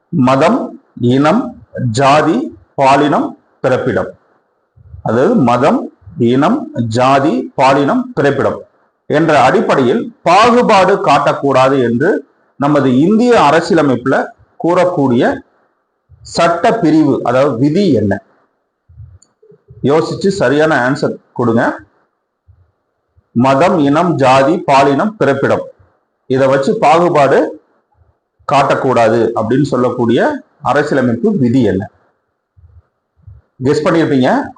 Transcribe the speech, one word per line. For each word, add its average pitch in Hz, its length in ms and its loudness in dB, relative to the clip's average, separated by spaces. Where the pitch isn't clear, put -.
மதம், 143 720 0
இனம், 143 640 0
ஜாதி, 147 680 0
பாலினம், 147 640 0
பிறப்பிடம். 117 500 -2
அதாவது, 127 320 0
மதம், 147 580 0
இனம், 139 560 0
ஜாதி, 131 800 -2
பாலினம், 143 580 0
பிறப்பிடம் 135 440 -2
என்ற 151 360 2
அடிப்படையில் 175 800 0
பாகுபாடு 202 800 2
காட்டக்கூடாது 139 800 0
என்று 120 440 -2
நமது 135 420 0
இந்திய 214 420 2
அரசியலமைப்புல 151 840 0
கூறக்கூடிய 175 720 0
சட்ட - 580 -2
பிரிவு, 147 440 2
அதாவது 127 360 0
விதி 156 340 0
என்ன? 104 300 -2
யோசிச்சு 160 460 -2
சரியான 143 640 0
ஆன்சர் 135 260 -4
கொடுங்க. 120 460 -2
மதம், 139 460 2
இனம், 151 360 0
ஜாதி, 135 440 2
பாலினம், 143 580 0
பிறப்பிடம், 123 500 -2
இதை 135 220 0
வச்சு 143 300 0
பாகுபாடு 156 800 2
காட்டக்கூடாது 120 800 0
அப்படின்னு 120 280 -2
சொல்லக்கூடிய 127 800 -2
அரசியலமைப்பு 139 760 -2
விதி 127 240 0
என்ன? 101 280 -2
கெஸ் 147 200 0
பண்ணிருப்பீங்க. 165 560 0